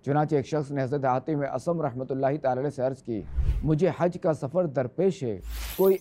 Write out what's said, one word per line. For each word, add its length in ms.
چنانچہ 300
ایک 100
شخص 260
نے 120
حضرت 220
حاتم 460
اصم 300
رحمۃ 280
اللہ 320
تعالی 180
علیہ 100
سے 120
عرض 220
کی، 180
"مجھے 260
حج 220
کا 120
سفر 320
درپیش 580
ہے، 160
کوئی 240